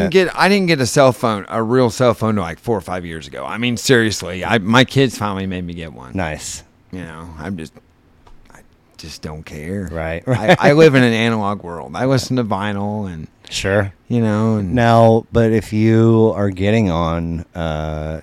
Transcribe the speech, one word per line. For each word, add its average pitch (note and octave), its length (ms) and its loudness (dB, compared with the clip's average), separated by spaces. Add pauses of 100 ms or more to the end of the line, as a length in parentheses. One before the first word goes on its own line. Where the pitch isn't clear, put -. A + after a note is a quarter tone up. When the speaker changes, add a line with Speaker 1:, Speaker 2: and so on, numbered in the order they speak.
Speaker 1:
internet." F#3+ 80 -2
Speaker 2:
get, F#3 260 2
I E3 100 4
didn't G3 180 2
get E3 140 2
a B2+ 60 2
cell C3+ 260 4
phone, A2 360 -2
a A2+ 140 -4
real B2 280 2
cell B2 240 2
phone, A2 220 -2
like, E2+ 240 -6
four A#2 160 -2
or F#2+ 60 -4
five F2+ 240 -8
years D#2+ 200 -12
ago. C2 200 -12
I E2 100 -8
mean, A#2+ 220 -2
seriously, F#2+ 680 0
I, G#2 140 0
my A2+ 260 4
kids C3+ 320 0
finally F#2+ 300 -4
made F2+ 180 -6
me F2 80 -10
get E2 220 -12
one. B1 200 -20
Speaker 1:
Nice. D#2+ 500 -8 (280)
Speaker 2:
You F#2 80 -12
know, E2 380 -16
I'm F2+ 180 -8
just, D#2 160 -14 (800)
I - 60 -20 (400)
just - 240 -18
don't D#2 240 -12
care. E2+ 440 -8
Speaker 1:
Right, E2 360 -6
Speaker 2:
I, C3 40 -4
Speaker 1:
right. A2 300 4
Speaker 2:
I C#3+ 120 4
live D#3 220 6
in C3 80 2
an A#2 120 2
analog A2 500 -2
world. D#2+ 320 -12
I G#2+ 80 -2
listen C3 320 0
to B2 80 0
vinyl G#2 680 -4
and D#2+ 160 -12 (220)
Speaker 1:
Sure. G2+ 460 0 (120)
Speaker 2:
you A#2+ 140 0
know, A2 380 2
and F#2+ 160 -2
Speaker 1:
Now, A#2 580 6
but A2+ 180 4
if A2 220 0
you A2 640 4
are G2+ 140 0
getting G2+ 400 0
on, E2+ 640 -2
uh, D#2 680 -6